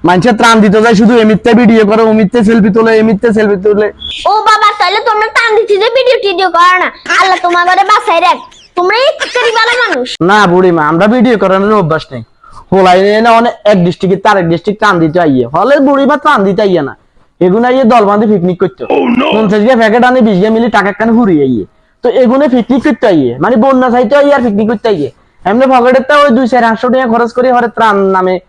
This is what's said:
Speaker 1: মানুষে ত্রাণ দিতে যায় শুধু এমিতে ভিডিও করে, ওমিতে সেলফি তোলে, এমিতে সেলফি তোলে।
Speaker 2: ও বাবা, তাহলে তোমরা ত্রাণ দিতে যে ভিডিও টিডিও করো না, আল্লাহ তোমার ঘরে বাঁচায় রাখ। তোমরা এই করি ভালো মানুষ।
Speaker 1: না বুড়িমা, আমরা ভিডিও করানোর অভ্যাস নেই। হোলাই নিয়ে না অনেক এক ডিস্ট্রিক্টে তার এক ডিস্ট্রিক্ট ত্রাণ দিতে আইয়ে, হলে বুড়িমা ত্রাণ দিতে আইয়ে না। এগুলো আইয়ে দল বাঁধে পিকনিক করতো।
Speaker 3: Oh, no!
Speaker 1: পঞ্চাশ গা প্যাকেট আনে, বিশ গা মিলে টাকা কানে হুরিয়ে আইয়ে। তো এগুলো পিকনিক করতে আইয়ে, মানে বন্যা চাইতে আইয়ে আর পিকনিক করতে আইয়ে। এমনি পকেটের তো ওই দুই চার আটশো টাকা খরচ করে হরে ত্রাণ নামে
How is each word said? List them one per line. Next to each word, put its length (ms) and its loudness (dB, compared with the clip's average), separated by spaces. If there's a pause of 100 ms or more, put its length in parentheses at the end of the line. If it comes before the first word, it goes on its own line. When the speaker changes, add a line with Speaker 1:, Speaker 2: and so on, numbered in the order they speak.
Speaker 1:
মানুষে 280 2
ত্রাণ 280 2
দিতে 220 2
যায় 120 2
শুধু 240 2
এমিতে 360 2
ভিডিও 320 4
করে, 160 0
ওমিতে 420 0
সেলফি 260 2
তোলে, 280 2
এমিতে 340 0
সেলফি 300 -2
তোলে। 300 0 (340)
Speaker 2:
ও 140 0
বাবা, 280 0 (100)
তাহলে 220 -2
তোমরা 260 -2
ত্রাণ 300 -2
দিতে 160 -2
যে 180 0
ভিডিও 320 0
টিডিও 280 -2
করো 280 2
না, 140 -4 (280)
আল্লাহ 220 0
তোমার 240 -2
ঘরে 180 0
বাঁচায় 360 0
রাখ। 180 0 (380)
তোমরা 200 -2
এই 220 0
করি 320 -4
ভালো 220 -2 (100)
মানুষ। 400 -6
Speaker 1:
না 240 2
বুড়িমা, 420 0
আমরা 180 0
ভিডিও 320 2
করানোর 360 0
অভ্যাস 280 -2 (100)
নেই। 100 -12 (500)
হোলাই 300 2
নিয়ে 180 2
না 100 2
অনেক 240 2 (100)
এক 200 2
ডিস্ট্রিক্টে 360 -2
তার 160 0
এক 120 -2
ডিস্ট্রিক্ট 320 -4
ত্রাণ 180 0
দিতে 220 0
আইয়ে, 260 0
হলে 340 0
বুড়িমা 360 0
ত্রাণ 280 0
দিতে 180 -2
আইয়ে 200 0
না। 140 -10 (440)
এগুলো 280 0
আইয়ে 160 0
দল 200 2
বাঁধে 220 0
পিকনিক 340 -2
করতো। 240 -6
Speaker 3:
Oh, 360 -2
no! 160 -2
Speaker 1:
পঞ্চাশ 240 0
গা 160 2
প্যাকেট 280 2
আনে, 160 2
বিশ 220 0
গা 80 0
মিলে 180 0
টাকা 240 -2
কানে 200 -2
হুরিয়ে 300 2
আইয়ে। 220 -2 (380)
তো 60 0
এগুলো 400 2
পিকনিক 360 -2
করতে 220 -2
আইয়ে, 320 0
মানে 180 0
বন্যা 340 2
চাইতে 260 0
আইয়ে 180 2
আর 60 0
পিকনিক 280 -2
করতে 200 -4
আইয়ে। 220 -4 (340)
এমনি 220 0
পকেটের 360 2
তো 120 -2
ওই 160 4
দুই 180 0
চার 160 0
আটশো 240 -2
টাকা 180 0
খরচ 260 -2
করে 200 0
হরে 160 0
ত্রাণ 280 0
নামে 420 0 (100)